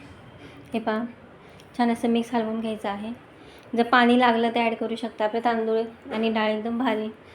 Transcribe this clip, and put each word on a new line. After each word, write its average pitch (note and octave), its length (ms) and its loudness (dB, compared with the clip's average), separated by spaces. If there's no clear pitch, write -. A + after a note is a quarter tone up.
हे A3 60 -2
पहा, A3 240 -2
छान A#3+ 140 2
असं A#3 160 0
मिक्स A#3 260 0
हलवून A3+ 280 0
घ्यायचं A3 280 -6
आहे. G#3 220 -6
जर A#3 60 6
पाणी A#3+ 360 6
लागलं A#3 300 4
तर A#3 100 0
ॲड A3+ 140 0
करू A3+ 220 -4
शकता. A3 300 -4
आपलं A3 200 -2
तांदूळ A3 360 0
आणि A3 180 0
डाळ G#3+ 200 0
एकदम A3+ 280 -4
भारी, A3 280 0